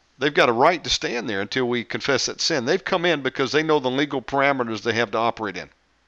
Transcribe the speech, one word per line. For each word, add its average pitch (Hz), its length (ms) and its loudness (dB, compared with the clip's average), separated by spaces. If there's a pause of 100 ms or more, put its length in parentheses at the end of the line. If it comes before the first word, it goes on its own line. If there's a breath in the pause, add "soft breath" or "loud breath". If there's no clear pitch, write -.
(200)
they've 147 160 0
got 156 140 6
a 117 40 4
right 147 300 4
to 123 80 -6
stay 165 240 -2
in 226 100 -6
there 101 160 -2
until 123 260 -2
we 120 160 -2
confess 123 440 -2
that 110 140 -8
sin. 139 240 -2
They've 175 200 0
come 175 180 0
in 160 200 0
because 127 280 -2
they 151 120 2
know 156 160 4
the 127 100 -2
legal 143 320 -2
parameters 135 640 0
they 113 100 0
have 113 180 0
to 113 60 -2
operate 110 400 -2
in. 78 120 -10 (380)